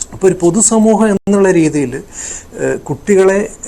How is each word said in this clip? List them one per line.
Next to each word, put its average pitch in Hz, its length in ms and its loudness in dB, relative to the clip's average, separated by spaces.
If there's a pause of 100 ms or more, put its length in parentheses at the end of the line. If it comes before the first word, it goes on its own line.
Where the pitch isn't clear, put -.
(140)
അപ്പോൾ 190 140 -2
ഒരു 175 140 2
പൊതുസമൂഹം 214 720 2
എന്നുള്ള 196 400 2
രീതിയിൽ, 147 400 0 (680)
ഏഹ്, 135 180 -4
കുട്ടികളെ, 190 720 0 (180)